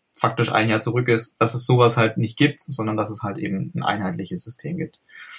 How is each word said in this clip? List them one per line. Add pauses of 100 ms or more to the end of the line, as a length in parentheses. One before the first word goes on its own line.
(140)
faktisch
ein
Jahr
zurück
ist,
dass
es
sowas
halt
nicht
gibt,
sondern
dass
es
halt
eben
ein
einheitliches
System
gibt. (400)